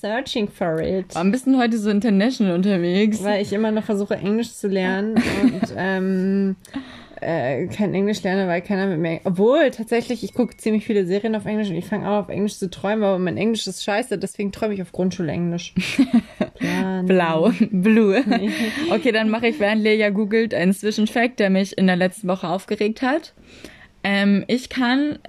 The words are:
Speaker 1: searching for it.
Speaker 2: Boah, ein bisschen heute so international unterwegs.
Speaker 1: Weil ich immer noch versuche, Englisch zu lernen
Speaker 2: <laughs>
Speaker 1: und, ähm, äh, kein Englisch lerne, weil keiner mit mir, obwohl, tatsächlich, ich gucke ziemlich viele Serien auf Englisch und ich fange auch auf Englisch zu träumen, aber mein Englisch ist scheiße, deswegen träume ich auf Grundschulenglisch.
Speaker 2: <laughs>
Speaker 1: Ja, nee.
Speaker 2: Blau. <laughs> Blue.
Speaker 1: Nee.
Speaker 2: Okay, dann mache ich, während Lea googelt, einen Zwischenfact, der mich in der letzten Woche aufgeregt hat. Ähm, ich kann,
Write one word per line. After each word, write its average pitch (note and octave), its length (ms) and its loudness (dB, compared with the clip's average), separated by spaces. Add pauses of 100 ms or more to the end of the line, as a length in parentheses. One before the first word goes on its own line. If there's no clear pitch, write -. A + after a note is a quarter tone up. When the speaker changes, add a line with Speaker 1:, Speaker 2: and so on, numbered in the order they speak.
Speaker 1:
searching C4 480 -2
for E3 320 -2
it. F#3 320 -4
Speaker 2:
Boah, E3 80 -4
ein F#3+ 100 4
bisschen C4 260 2
heute A#3 200 2
so G#3 120 0
international G3+ 680 2
unterwegs. F#3+ 680 2
Speaker 1:
Weil G3+ 180 0
ich G3+ 120 -4
immer G#3+ 180 0
noch G#3+ 140 -2
versuche, G3+ 300 -2
Englisch A3 360 -2
zu - 160 -6
lernen F#3+ 460 0 (180)
Speaker 2:
<laughs> - 100 -2
Speaker 1:
und, A3+ 360 0
ähm, F#3+ 760 0 (680)
äh, C#3+ 460 -2
kein G3 260 -2
Englisch G3+ 280 0
lerne, F#3+ 280 0
weil E3+ 120 0
keiner F#3+ 260 -2
mit F3 120 -2
mir, E3 240 -2
obwohl, A#3 480 4
tatsächlich, A#3 540 -4
ich - 80 -12
gucke - 240 -2
ziemlich G#3+ 280 -2
viele G3+ 200 2
Serien G#3 320 -2
auf G3+ 80 -8
Englisch G#3+ 240 -2
und E3+ 60 -4
ich F3 100 -4
fange F#3+ 240 -4
auch G#3 140 0
auf F3+ 60 -10
Englisch G3+ 280 -4
zu F#3+ 120 -6
träumen, G#3 360 -4
aber G3 120 2
mein F3 200 -2
Englisch G#3+ 280 -2
ist F#3+ 160 -8
scheiße, G#3+ 360 -2
deswegen G3 340 -6
träume G#3+ 220 -4
ich F#3+ 80 -6
auf F3 100 -12
Grundschulenglisch. F3 880 -4
Speaker 2:
<laughs> F#3 40 0 (760)
Speaker 1:
Ja, F#3+ 420 -2
nee. F3+ 60 0
Speaker 2:
Blau. F3 440 4 (100)
<laughs> G#3+ 100 2
Blue. G#3+ 540 4
Speaker 1:
Nee. G#3+ 240 0 (420)
Speaker 2:
Okay, C4 200 2
dann A3 180 2
mache A#3 180 0
ich, A3+ 120 0
während G#3 240 2
Lea G#3+ 280 4
googelt, A3 420 0
einen F3+ 180 2
Zwischenfact, A3 680 0
der G3+ 100 4
mich F#3+ 280 0
in F#3+ 100 4
der F3+ 100 4
letzten F#3 320 -2
Woche F#3 180 -4
aufgeregt G#3 540 -2
hat. C#4 320 -2 (680)
Ähm, G3+ 440 2
ich B3 220 -2
kann, C4 600 0